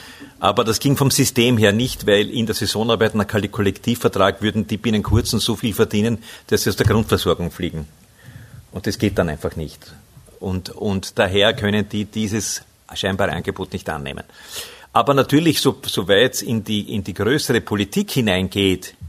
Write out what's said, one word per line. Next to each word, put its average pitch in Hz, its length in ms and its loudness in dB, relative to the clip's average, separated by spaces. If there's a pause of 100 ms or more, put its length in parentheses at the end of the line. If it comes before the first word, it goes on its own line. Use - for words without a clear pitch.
(400)
Aber 104 240 2
das 110 160 0
ging 139 180 2
vom 135 120 4
System 123 480 2
her 107 160 6
nicht, 120 320 -2
weil 104 240 4
in 117 160 -2
der 104 100 -2
Saisonarbeit 110 600 0
nach 101 120 0
Koll-, 104 200 0
Kollektivvertrag 98 920 0
würden 104 260 -2
die 107 100 -4
binnen 107 260 0
kurzem 113 360 0
so 110 160 -2
viel 113 180 -4
verdienen, 110 500 0 (240)
dass 107 160 0
sie 113 60 0
aus 98 60 -2
der 131 100 2
Grundversorgung 98 640 2
fliegen. 82 380 -8 (840)
Und - 140 -10
das 104 140 -4
geht 98 180 0
dann 90 120 2
einfach 80 260 -6
nicht. 78 240 -10 (600)
Und, 92 300 -6
und 98 480 -6
daher 101 380 2
können 101 340 -2
die 104 160 -6
dieses 107 560 -4 (320)
scheinbare 95 380 -2
Angebot 90 420 -6
nicht 95 160 -8
annehmen. 71 340 -8 (720)
Aber 117 220 4
natürlich, 143 440 2
so, 127 160 2 (100)
so 98 220 -4
weit 104 360 4
in 113 200 -2
die, 104 300 -4
in 101 100 -2
die 98 120 -8
größere 120 460 0
Politik 110 500 -2
hineingeht, 95 840 0 (160)